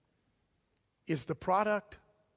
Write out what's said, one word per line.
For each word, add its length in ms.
is 200
the 100
product 640